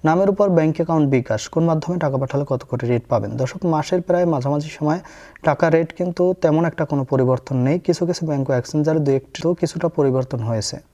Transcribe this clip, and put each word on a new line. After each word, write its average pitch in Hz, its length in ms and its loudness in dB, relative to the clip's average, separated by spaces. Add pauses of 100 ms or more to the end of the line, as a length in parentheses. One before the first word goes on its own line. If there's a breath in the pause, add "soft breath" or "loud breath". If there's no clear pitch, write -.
নামের 180 260 4
উপর 202 140 4 (100)
ব্যাংক 156 220 4
অ্যাকাউন্ট 160 260 2 (100)
বিকাশ 110 260 0 (120)
কোন 165 160 2
মাধ্যমে 160 340 0
টাকা 139 180 -2
পাঠালে 139 300 -2
কত 123 180 -2
করে 123 220 -4
রেট 120 200 0
পাবেন। 107 200 0 (100)
দর্শক, 131 200 -4 (120)
মাসের 165 340 0
প্রায় 175 260 2
মাঝামাঝি 147 440 -2
সময় 151 220 0 (480 loud breath)
টাকা 147 260 2
রেট 165 160 2 (100)
কিন্তু 180 240 -2 (200)
তেমন 165 260 4
একটা - 220 -4
কোনো 143 200 0
পরিবর্তন 131 440 0 (100)
নেই। 147 200 2
কিছু 170 240 0
কিছু 175 200 -2
ব্যাংক 139 200 -2
ও - 100 0
এক্সচেঞ্জারে 156 460 0
দু 139 140 2
একটু - 280 -8 (140)
কিছুটা 170 260 -4 (100)
পরিবর্তন 131 520 0
হয়েছে। 110 280 -4 (160)